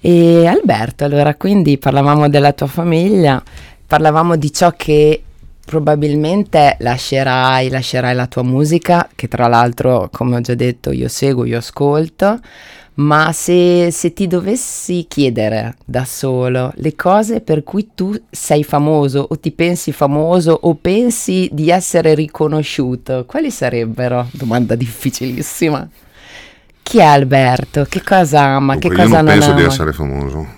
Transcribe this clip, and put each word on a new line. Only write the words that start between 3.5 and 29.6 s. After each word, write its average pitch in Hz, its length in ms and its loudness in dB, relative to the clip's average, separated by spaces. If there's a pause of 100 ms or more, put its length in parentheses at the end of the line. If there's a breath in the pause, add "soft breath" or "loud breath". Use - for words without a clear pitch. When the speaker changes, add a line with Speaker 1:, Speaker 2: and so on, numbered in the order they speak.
Speaker 1:
parlavamo 156 500 2
di 147 160 -2
ciò 175 240 2
che 151 460 2 (420)
probabilmente 151 1160 0
lascerai, 131 880 0
lascerai 127 460 -4
la 123 120 -2
tua 127 160 -6
musica, 151 720 0
che - 140 -10
tra 120 180 -2
l'altro, 120 640 2
come 123 260 -2
ho 120 40 -2
già 123 140 -4
detto, 123 360 -4
io 127 160 -4
seguo, 127 380 -2
io 117 140 -4
ascolto, 160 840 -2 (540 loud breath)
ma 151 380 2
se, 175 600 2
se 165 200 -4
ti 196 140 -4
dovessi 180 800 -4
chiedere 113 760 -2
da 127 200 -6
solo 127 720 -4
le 151 180 -4
cose 214 460 0
per 151 220 -2
cui 208 320 -6
tu 185 180 -6 (160)
sei - 360 -2
famoso 147 680 0
o 160 80 -6
ti - 140 -6
pensi 165 400 -2
famoso 156 600 0
o 165 220 0
pensi 185 760 -2
di 151 180 0
essere 170 440 2
riconosciuto, 143 1120 -4
quali 294 280 -4
sarebbero? 123 800 -4
Domanda 117 420 -2
difficilissima. 131 1120 -6 (960 loud breath)
Chi - 140 2
è 196 60 8
Alberto? 135 840 2
Che - 140 -6
cosa 156 380 2 (160)
ama? 135 200 0
Speaker 2:
Dunque, 170 140 -2
Speaker 1:
Che - 60 -2
cosa - 120 4 (100)
Speaker 2:
io 156 40 4
non - 20 2
Speaker 1:
non 151 100 4
Speaker 2:
penso 151 200 4
di 143 80 2